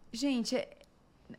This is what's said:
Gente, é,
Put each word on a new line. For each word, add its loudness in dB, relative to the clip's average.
Gente, 2
é, -2